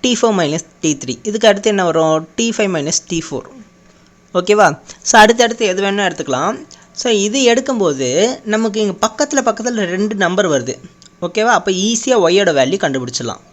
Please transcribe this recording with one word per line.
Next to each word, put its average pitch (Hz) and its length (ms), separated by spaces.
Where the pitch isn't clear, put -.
டி 254 160
ஃபோர் 226 200
மைனஸ் 156 280
டி 160 80
த்ரீ. 123 120
இதுக்கு 220 220
அடுத்து 214 220
என்ன 190 160
வரும்? 160 280
டி 233 80
ஃபைவ் 202 200
மைனஸ் 147 240
டி 170 160
ஃபோர். - 200
ஓகேவா? 202 300
So - 40
அடுத்தடுத்து 226 500
எது 196 120
வேணா 196 240
எடுத்துக்கலாம். 151 480
So 254 60
இது 220 140
எடுக்கும்போது 202 560
நமக்கு 220 300
இங்க 190 100
பக்கத்துல, 285 440
பக்கத்துல 220 360
ரெண்டு 208 200
நம்பர் 185 300
வருது. 123 200
ஓகேவா? 220 320
அப்ப - 100
ஈஸியா 240 260
ஒய்யோட 180 320
வேல்யூ 135 240
கண்டுபிடிச்சிடலாம். 127 720